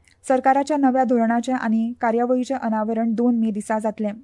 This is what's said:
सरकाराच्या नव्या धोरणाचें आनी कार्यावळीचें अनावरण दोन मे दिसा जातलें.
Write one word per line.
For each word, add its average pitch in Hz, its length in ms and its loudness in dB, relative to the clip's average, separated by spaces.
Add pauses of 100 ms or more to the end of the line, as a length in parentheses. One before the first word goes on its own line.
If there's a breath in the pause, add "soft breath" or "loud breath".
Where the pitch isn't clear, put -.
(280 soft breath)
सरकाराच्या 269 500 2
नव्या 262 260 2
धोरणाचें 233 500 0
आनी 226 480 -2
कार्यावळीचें 247 540 0
अनावरण 220 580 -2
दोन 240 260 2
मे 226 120 0
दिसा 214 280 -4
जातलें. 214 320 -4 (120)